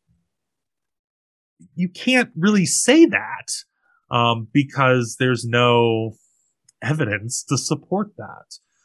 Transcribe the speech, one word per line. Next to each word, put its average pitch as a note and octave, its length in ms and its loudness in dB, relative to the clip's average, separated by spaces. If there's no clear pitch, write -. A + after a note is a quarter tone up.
you F3+ 140 -2
can't B3+ 480 0
really G3 280 2
say D#4 400 4
that, - 420 -4
um, A#2 420 0
because B2+ 680 0
there's B2 260 0
no A#2 680 2
evidence A#2 640 -4
to C#3 140 -4
support F3+ 600 -6
that. - 400 -18